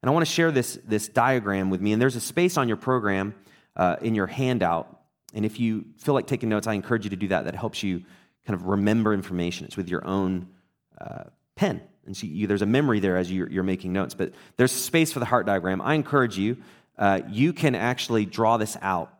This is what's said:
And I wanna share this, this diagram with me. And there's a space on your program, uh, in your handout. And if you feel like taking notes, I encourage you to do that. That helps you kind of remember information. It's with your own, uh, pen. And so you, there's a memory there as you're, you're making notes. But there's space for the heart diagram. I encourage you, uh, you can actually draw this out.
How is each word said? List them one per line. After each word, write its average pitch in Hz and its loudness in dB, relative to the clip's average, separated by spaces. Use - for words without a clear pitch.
And 156 0
I 139 4
wanna 165 4
share 165 2
this, 127 0
this 107 -2
diagram 101 2
with 95 0
me. 104 2
And 113 2
there's 127 4
a 117 -6
space 180 0
on 131 2
your 110 0
program, 104 0
uh, 87 2
in 113 0
your 98 0
handout. 104 -2
And 107 -2
if 107 -4
you 110 -2
feel 143 0
like 127 0
taking 117 -2
notes, 107 0
I 110 -2
encourage 104 -2
you 101 -6
to 98 -6
do 95 -4
that. 92 0
That - -6
helps - -6
you 90 -2
kind 107 -2
of 90 -10
remember 107 2
information. 87 -4
It's - -12
with 92 -4
your 87 -4
own, 92 -2
uh, - -14
pen. 175 -2
And 95 -12
so - -10
you, 95 -2
there's 101 2
a - 2
memory 120 4
there 95 2
as 90 0
you're, 92 -2
you're 92 -2
making 92 -2
notes. 98 -2
But - -4
there's 127 4
space - 0
for 139 -4
the 120 -4
heart 113 2
diagram. 95 0
I 147 0
encourage 131 0
you, 110 0
uh, 98 2
you 135 2
can 139 2
actually 113 0
draw 113 2
this 107 -4
out. 92 -2